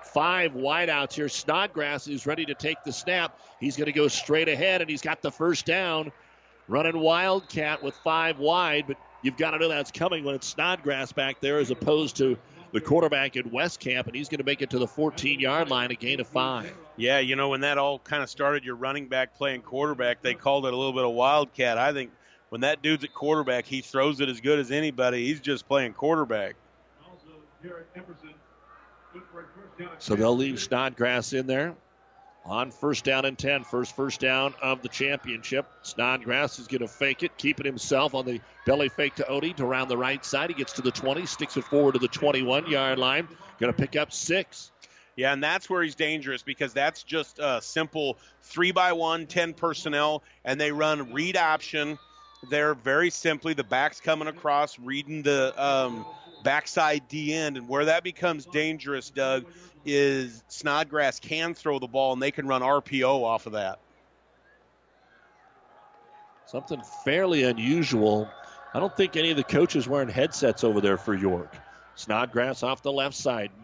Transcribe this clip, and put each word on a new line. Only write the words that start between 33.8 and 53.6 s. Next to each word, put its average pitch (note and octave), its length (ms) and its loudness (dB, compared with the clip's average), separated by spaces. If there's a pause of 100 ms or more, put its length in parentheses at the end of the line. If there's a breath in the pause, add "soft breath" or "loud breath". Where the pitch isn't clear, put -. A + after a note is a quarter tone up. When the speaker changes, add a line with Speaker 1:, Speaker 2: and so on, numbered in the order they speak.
Speaker 1:
first C#3 260 -4
down C3+ 400 2
of C3 200 -2
the B2 60 -8
championship. C3+ 800 -4 (160)
Snodgrass B2 760 -2
is A#2+ 80 -18
gonna A#2+ 200 -2
fake C3+ 360 -2
it, E3+ 140 -4
keep D3 220 0
it C#3 60 -6
himself C#3 480 0
on C3 120 -2
the A#2+ 140 -4 (260 loud breath)
belly C#3 220 4
fake C#3 280 -2
to D3 80 -2
Odie C#3+ 340 -2
to C#3 80 -2
round C3 240 0
the B2 80 0
right C3 260 -2
side. D3 260 -2
He E3+ 60 -6
gets C3+ 180 -6
to - 80 -8
the B2 100 2
twenty, C#3 340 -2
sticks - 320 -6
it B2+ 80 -4
forward C#3+ 280 4
to B2+ 60 2
the B2 80 2
twenty-one-yard C3+ 920 0
line. C3+ 280 2 (320 loud breath)
Gonna A#2+ 140 2
pick - 240 0
up D3+ 160 -2
six. - 580 -4 (460 loud breath)
Speaker 2:
Yeah, C3 160 2
and C#3 100 -2
that's E3 260 0
where F3+ 120 2
he's D#3 140 -2
dangerous D3 480 -2
because C3+ 300 -4
that's C#3 280 0
just - 380 -6
a C3+ 220 0
simple D3+ 560 -2 (260 soft breath)
three-by-one, E3+ 840 2
ten E3+ 260 0
personnel, D3+ 680 0 (220 soft breath)
and C3+ 160 -2
they D3 100 0
run D3 400 0
read E3+ 260 -2
option. D#3 600 0 (520 loud breath)
They're D3 260 2
very C3+ 340 2
simply D#3+ 440 -2
the C#3 100 -2